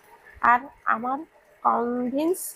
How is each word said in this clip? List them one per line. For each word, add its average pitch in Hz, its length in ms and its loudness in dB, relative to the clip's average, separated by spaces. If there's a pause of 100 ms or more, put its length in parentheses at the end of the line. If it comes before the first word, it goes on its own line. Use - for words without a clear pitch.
(420)
আর 240 180 6 (260)
আমার 247 340 -2 (440)
কনভিন্স 247 920 -2